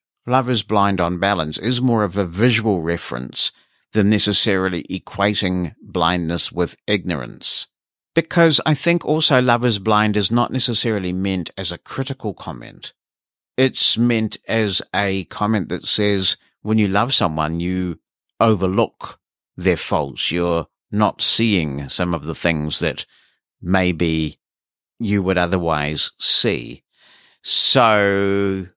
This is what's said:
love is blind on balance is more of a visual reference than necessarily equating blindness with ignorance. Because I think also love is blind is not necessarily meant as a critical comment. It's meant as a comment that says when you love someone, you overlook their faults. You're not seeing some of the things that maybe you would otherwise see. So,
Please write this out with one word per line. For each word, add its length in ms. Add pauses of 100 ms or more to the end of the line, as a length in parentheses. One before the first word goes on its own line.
(260)
love 240
is 140
blind 360
on 200
balance 360
is 240
more 220
of 140
a 80
visual 580
reference 680 (400)
than 180
necessarily 720
equating 960
blindness 720
with 260 (120)
ignorance. 800 (460)
Because 520
I 80
think 300
also 360
love 240
is 140
blind 380
is 160
not 180
necessarily 600
meant 440
as 140
a 80
critical 560
comment. 580 (640)
It's 400
meant 420 (100)
as 340 (100)
a 320
comment 440
that 180
says 500 (260)
when 160
you 100
love 260
someone, 460
you 400 (400)
overlook 800 (360)
their 200
faults. 560
You're 340 (280)
not 280
seeing 680
some 260
of 100
the 100
things 460
that 260 (560)
maybe 760 (600)
you 240
would 160
otherwise 800
see. 640 (580)
So, 1200 (100)